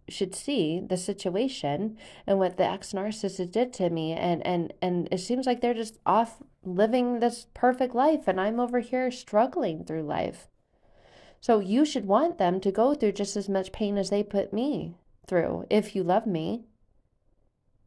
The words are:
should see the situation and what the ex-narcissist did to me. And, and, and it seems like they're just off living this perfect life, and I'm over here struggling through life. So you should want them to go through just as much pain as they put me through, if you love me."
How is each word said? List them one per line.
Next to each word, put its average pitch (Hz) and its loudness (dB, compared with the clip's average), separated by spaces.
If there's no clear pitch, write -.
should - -4
see 180 -2
the - -4
situation 190 -4
and 196 4
what 180 0
the 185 2
ex-narcissist 190 -6
did 247 0
to 180 0
me. 160 -2
And, 170 0
and, 170 -2
and 175 0
it 196 0
seems 247 -2
like 247 0
they're 240 2
just 226 -6
off 226 2
living 233 2
this 240 0
perfect 254 2
life, 294 4
and 185 2
I'm 214 0
over 247 0
here 254 -2
struggling 220 0
through 160 -6
life. - -4
So 220 4
you 208 2
should 269 0
want 277 4
them 185 2
to 196 2
go 226 4
through 220 2
just 202 -6
as 202 -4
much 190 -2
pain 202 -2
as 185 -2
they 202 2
put 202 -2
me 202 -4
through, - 0
if 208 2
you 190 0
love 185 2
me." 190 -2